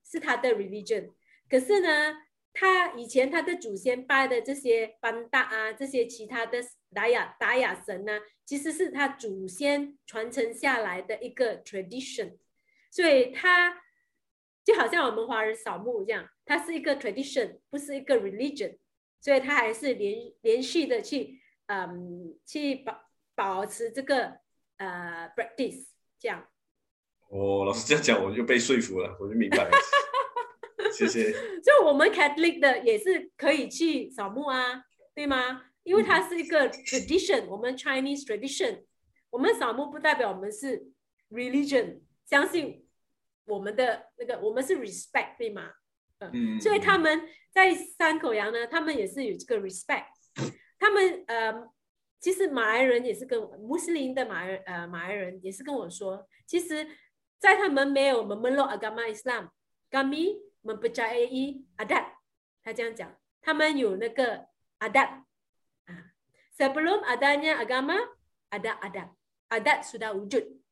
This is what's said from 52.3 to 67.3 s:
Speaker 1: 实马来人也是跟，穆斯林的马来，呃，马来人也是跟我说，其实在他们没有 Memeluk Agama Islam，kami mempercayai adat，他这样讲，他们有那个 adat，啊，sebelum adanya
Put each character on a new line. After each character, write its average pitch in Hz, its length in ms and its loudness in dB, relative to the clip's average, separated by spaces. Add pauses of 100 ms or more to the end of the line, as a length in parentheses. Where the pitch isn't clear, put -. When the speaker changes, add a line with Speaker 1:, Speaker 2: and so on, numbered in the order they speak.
Speaker 1:
实 381 160 2
马 254 200 4
来 226 160 4
人 247 200 4
也 247 80 -2
是 208 140 -6
跟， 240 160 -2 (180)
穆 226 160 -4
斯 339 160 -2
林 269 220 -2
的 262 100 -2
马 185 220 -6
来， 190 100 -6 (120)
呃， 175 180 -8
马 175 220 -8
来 190 60 -6
人 190 280 -8
也 190 100 -10
是 190 120 -14
跟 285 100 -8
我 208 160 -6
说， 190 380 -10 (180)
其 349 140 -2
实 311 280 -6 (520)
在 403 180 6
他 403 100 2
们 277 180 4
没 277 200 2
有 247 180 2
Memeluk 226 560 0
Agama 220 340 -6
Islam，kami 269 1200 -4 (260)
mempercayai 240 1040 -4 (100)
adat， 339 300 0 (580)
他 226 80 -10
这 220 100 -6
样 226 140 -6
讲， 170 240 -14 (220)
他 311 120 0
们 302 240 2
有 208 200 2
那 226 100 -2
个 226 400 -2 (320)
adat， 220 440 0 (600)
啊， - 300 -20 (440)
sebelum 311 460 2
adanya 285 540 2